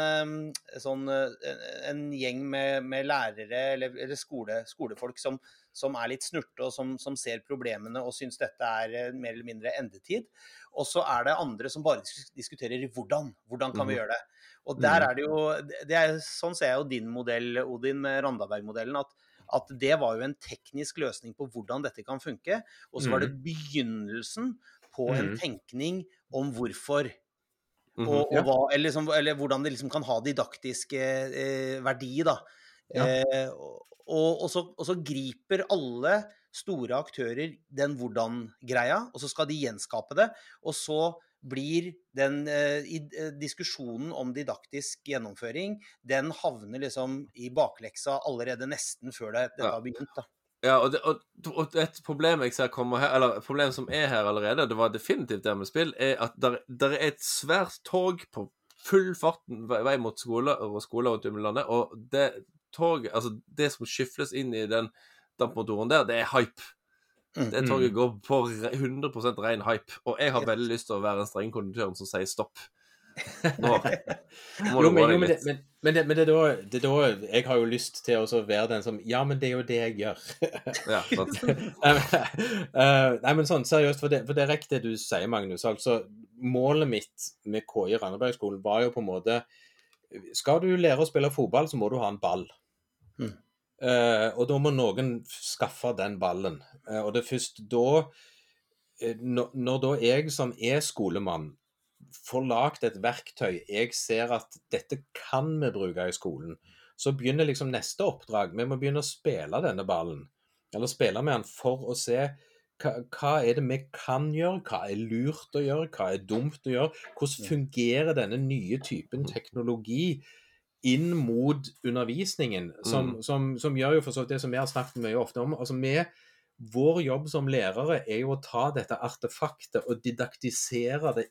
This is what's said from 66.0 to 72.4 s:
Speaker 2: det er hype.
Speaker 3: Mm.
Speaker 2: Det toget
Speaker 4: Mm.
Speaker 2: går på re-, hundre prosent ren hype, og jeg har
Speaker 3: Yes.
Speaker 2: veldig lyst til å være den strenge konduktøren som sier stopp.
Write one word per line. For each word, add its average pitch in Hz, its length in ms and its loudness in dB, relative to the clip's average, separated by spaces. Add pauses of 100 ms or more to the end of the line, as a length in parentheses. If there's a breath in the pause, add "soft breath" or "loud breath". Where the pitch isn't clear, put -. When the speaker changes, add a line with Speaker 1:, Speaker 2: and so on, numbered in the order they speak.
Speaker 2:
det 117 160 0
er - 120 -2
hype. 123 300 2 (720)
Speaker 3:
Mm. 113 160 -2
Speaker 2:
Det 131 160 2
toget 127 240 4
Speaker 4:
Mm. - 20 -6
Speaker 2:
går 120 180 4 (140)
på 139 100 4 (120)
re-, 117 280 -4
hundre 135 360 -2
prosent 117 260 -2
ren 110 240 0
hype, 110 300 0 (120)
og 120 140 0
jeg 143 140 4
har 123 80 4
Speaker 3:
Yes. 110 80 -2
Speaker 2:
veldig 117 200 2
lyst 117 180 -2
til 107 100 -2
å 101 80 0
være 104 140 2
den 101 80 0
strenge 104 260 -4
konduktøren 101 440 -4
som 95 100 -10
sier 95 200 -2
stopp. - 300 -4 (600 soft breath)